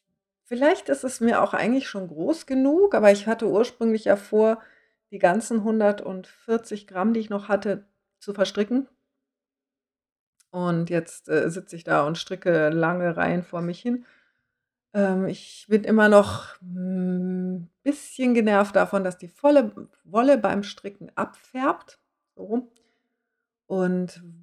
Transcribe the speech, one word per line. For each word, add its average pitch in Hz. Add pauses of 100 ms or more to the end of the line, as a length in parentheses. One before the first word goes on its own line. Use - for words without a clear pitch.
(440)
vielleicht 285
ist 277
es 254
mir 226
auch 202
eigentlich 262
schon 190
groß 180
genug, 285
aber 208
ich 202
hatte 226
ursprünglich 220
ja 202
vor, 220 (480)
die 196
ganzen 202
hundertvierzig 208
Gramm, 190
die 226
ich 214
noch 202
hatte, 202 (340)
zu -
verstricken. 208 (1600)
Und 175
jetzt, 170
äh, 156
sitze 175
ich 165
da 156
und 165
stricke 170
lange 165
Reihen 175
vor 170
mich 170
hin. 240 (880)
Ähm, 190
ich -
bin 208
immer 214
noch, 202
mm, 185 (180)
bisschen 262
genervt 208
davon, 190
dass 180
die 175
volle 277 (140)
Wolle 240
beim 202
Stricken -
abfärbt. - (360)
So 190
rum. 233 (960)
Und 180 (200)